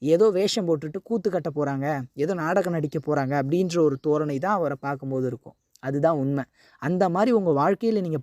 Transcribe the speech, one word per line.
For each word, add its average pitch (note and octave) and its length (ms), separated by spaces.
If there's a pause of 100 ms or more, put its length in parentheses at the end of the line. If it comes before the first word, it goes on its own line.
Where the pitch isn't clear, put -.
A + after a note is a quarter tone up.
ஏதோ E3 240 (100)
வேஷம் G3 320
போட்டுட்டு D#3 400
கூத்து A3 260
கட்ட E3+ 220
போறாங்க, C#3 300 (380)
ஏதோ F#3 180
நாடகம் F3 340
நடிக்க D3+ 300
போறாங்க C#3+ 340
அப்படின்ற E3+ 460
ஒரு C#3 100 (100)
தோரணை D3+ 380
தான் G3+ 140
அவரை C#3+ 260
பார்க்கும்போது C3+ 460
இருக்கும். - 260 (320)
அதுதான் D3 360
உண்மை. C#3 200 (440)
அந்த F#3 160 (120)
மாதிரி A3+ 240
உங்க F3 120 (100)
வாழ்க்கையில G3 440
நீங்க D#3 180